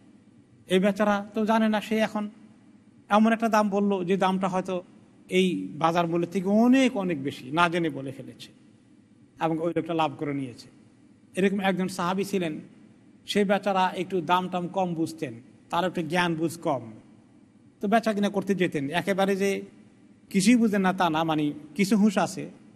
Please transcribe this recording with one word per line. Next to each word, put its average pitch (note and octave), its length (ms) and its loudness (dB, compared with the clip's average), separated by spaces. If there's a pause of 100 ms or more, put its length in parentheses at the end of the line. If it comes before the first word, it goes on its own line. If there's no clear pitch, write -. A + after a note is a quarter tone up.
(680)
এই F#3 120 4
বেচারা G#3 360 2 (180)
তো A3 120 -4
জানে A3 240 2
না, G#3+ 120 0
সে G#3+ 160 -4
এখন G#3+ 260 -2 (840)
এমন A3 240 6
একটা A3+ 160 0
দাম G#3+ 200 4
বলল G3+ 220 2 (120)
যে F3+ 140 0
দামটা F#3+ 300 0
হয়তো F#3 280 -4 (540)
এই F#3 180 2 (300)
বাজার E3+ 300 2
মূল্যের E3+ 240 -2
থেকে F#3+ 160 -2 (180)
অনেক B3+ 320 6
অনেক F3+ 260 -2
বেশি, C3+ 280 -8
না E3+ 180 4
জেনে E3 200 -2
বলে C3+ 220 -8
ফেলেছে - 380 -18 (920)
এবং E3 200 0
ওই E3+ 160 -2
লোকটা D#3+ 180 -4
লাভ D#3+ 240 0
করে D3 160 -6
নিয়েছে। C3 340 -10 (680)
এরকম G3 260 2
একজন F#3 260 4
সাহাবী F#3 360 -4
ছিলেন, F3 300 -4 (720)
সে - 200 -2
বেচারা F#3+ 440 2
একটু F#3 320 -6
দাম F3 280 2
টাম F3+ 180 -4
কম F#3 260 -2
বুঝতেন, D#3 400 -6 (360)
তার F3 160 -2
একটু F3 160 -4
জ্ঞান F3 340 0
বুঝ D#3+ 240 -2
কম, C#3 240 -2 (960)
তো - 60 -4
বেচা A3 260 2
কিনা G3+ 160 0
করতে F#3+ 260 -2
যেতেন। E3 340 -2
একেবারে F#3+ 460 0
যে G3 140 0 (800)
কিছুই G#3+ 280 6
বুঝেন G#3 240 2
না F#3 120 4
তা F#3 160 0
না, D#3 140 0
মানে D#3 200 0 (320)
কিছু G3+ 220 2
হুঁশ G3+ 200 4
আছে, D3+ 260 -2 (320)